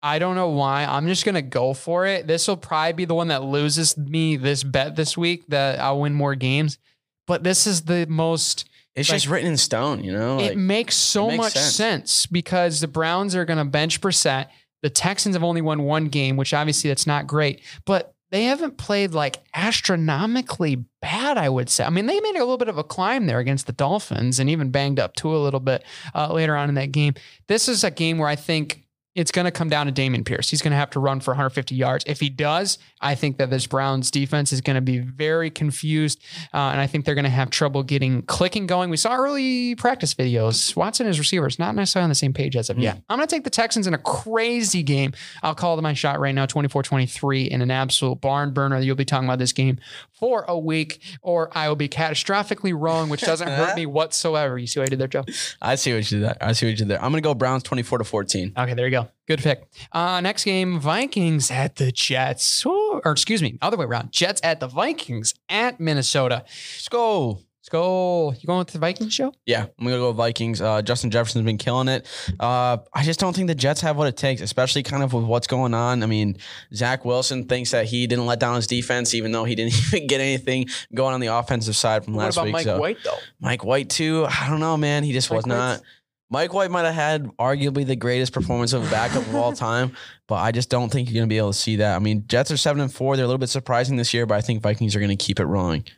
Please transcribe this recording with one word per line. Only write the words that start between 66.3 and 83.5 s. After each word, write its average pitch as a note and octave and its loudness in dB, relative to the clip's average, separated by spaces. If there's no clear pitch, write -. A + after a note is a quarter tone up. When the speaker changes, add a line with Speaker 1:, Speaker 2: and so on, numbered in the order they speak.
Speaker 2:
Let's - -14
go. A3 0
Speaker 1:
Let's - -12
go. F3 2
You B2 -8
going F3+ 2
with F3 -4
the E3 -10
Vikings, F#3+ -2
Joe? C#4 -2
Speaker 2:
Yeah, A2+ 2
I'm A2+ -10
gonna B2 0
go B2 0
Vikings. A#2 -2
Uh, G#2+ 2
Justin A#2+ -2
Jefferson's A2+ 0
been A2 2
killing B2+ 0
it. C3 -2
Uh, B2 2
I C#3 0
just D#3+ 0
don't F3+ 0
think F#3 0
the E3 0
Jets C#3 0
have D#3 0
what D3 2
it B2 -2
takes, C3+ 0
especially B2+ 0
kind C#3 -2
of C3 0
with A#2 0
what's A#2 0
going B2+ 0
on. A#2+ 2
I G#2+ 0
mean, G#2+ 0
Zach B2 -2
Wilson B2 -2
thinks B2 -2
that A#2 2
he A#2+ 0
didn't A#2+ 0
let A#2+ 0
down A#2+ 2
his A#2 0
defense, B2 0
even A2+ 0
though A2+ 0
he A#2 0
didn't A2+ 0
<laughs> - 2
even D#3+ 0
get C3+ 2
anything C3 0
going C3 0
on B2+ -2
the B2 -2
offensive A2+ 0
side A2 2
from G#2+ -6
Speaker 1:
What G#2+ 0
Speaker 2:
last G#2+ 0
Speaker 1:
about E3 0
Speaker 2:
week, G#2+ -2
Speaker 1:
Mike - -2
Speaker 2:
so G#2 0
Speaker 1:
White, F3+ -2
though? - -2
Speaker 2:
Mike A#2+ -2